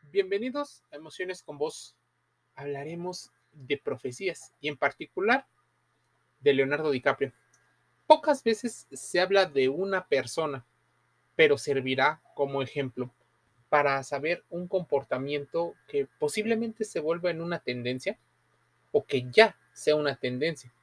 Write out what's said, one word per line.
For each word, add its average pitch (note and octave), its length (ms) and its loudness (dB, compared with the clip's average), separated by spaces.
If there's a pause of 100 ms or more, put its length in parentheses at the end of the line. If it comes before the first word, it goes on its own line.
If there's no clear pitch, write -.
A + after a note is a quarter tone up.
(120)
Bienvenidos G#3+ 680 -4 (100)
a D3 40 -14
Emociones F3 460 -10
con D3+ 140 -14
Voz. D3 400 -6 (580)
Hablaremos D3+ 760 -10 (220)
de D3 240 -4
profecías C#3 800 -8
y C#3+ 80 -6
en D3 80 -6
particular F#3 720 0 (960)
de C#3 120 4
Leonardo C#3 380 2
DiCaprio. C3 420 0 (760)
Pocas D#4 380 6
veces A3+ 480 -2
se - 280 -2
habla F#3 260 4
de C#3 240 4
una F#3 380 -4
persona, C3+ 580 -2 (680)
pero D3 220 6
servirá C3+ 640 0 (140)
como C#3 260 -2
ejemplo B2+ 500 -6 (600)
para C#3 320 2
saber D3+ 480 -4
un F3+ 180 -8
comportamiento D3 1040 -2 (160)
que C#3 180 -2 (120)
posiblemente A3 680 -2
se - 160 -4
vuelva E3+ 300 -2
en E3 100 -6
una E3+ 200 -4
tendencia B2 580 -4 (720)
o D3 160 2
que B2 240 -2
ya G#3+ 280 6 (140)
sea - 240 2
una D3 200 0
tendencia. C3 680 -4